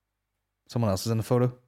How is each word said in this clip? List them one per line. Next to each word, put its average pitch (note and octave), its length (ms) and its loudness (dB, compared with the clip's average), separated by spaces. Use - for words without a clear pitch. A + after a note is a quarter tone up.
Someone A#2 220 0
else F#2+ 160 -2
is A2+ 60 0
in A2+ 60 0
the A2 60 -4
photo. B2 280 2